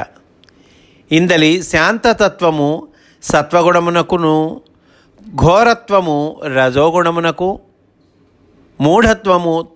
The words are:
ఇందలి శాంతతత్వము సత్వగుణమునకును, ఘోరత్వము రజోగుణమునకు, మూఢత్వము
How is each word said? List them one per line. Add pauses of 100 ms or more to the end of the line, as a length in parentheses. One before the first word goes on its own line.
(1120)
ఇందలి
శాంతతత్వము (540)
సత్వగుణమునకును, (1080)
ఘోరత్వము (400)
రజోగుణమునకు, (1200)
మూఢత్వము (220)